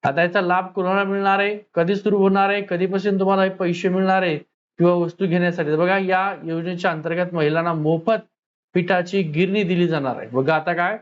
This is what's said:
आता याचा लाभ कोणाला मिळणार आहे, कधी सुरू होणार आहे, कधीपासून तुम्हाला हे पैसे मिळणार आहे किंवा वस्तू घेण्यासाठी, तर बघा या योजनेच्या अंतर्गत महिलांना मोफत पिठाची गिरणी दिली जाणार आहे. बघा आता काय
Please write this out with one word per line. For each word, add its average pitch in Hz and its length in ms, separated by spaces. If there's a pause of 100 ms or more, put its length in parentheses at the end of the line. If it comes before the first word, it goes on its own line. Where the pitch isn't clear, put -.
आता 139 180
याचा 175 180
लाभ 180 340
कोणाला 196 300
मिळणार 196 340
आहे, 208 200 (160)
कधी 175 220
सुरू 202 220
होणार 196 320
आहे, 202 200
कधीपासून 190 500
तुम्हाला 190 220
हे 190 80
पैसे 175 380
मिळणार 190 340
आहे 170 140
किंवा - 580
वस्तू 175 320
घेण्यासाठी, 175 440
तर 156 60
बघा 180 220
या 190 340 (120)
योजनेच्या 170 460
अंतर्गत 170 440
महिलांना 165 380
मोफत 165 520 (500)
पिठाची 180 500
गिरणी 180 400
दिली 175 240
जाणार 139 280
आहे. 110 120
बघा 160 260
आता 156 200
काय 175 280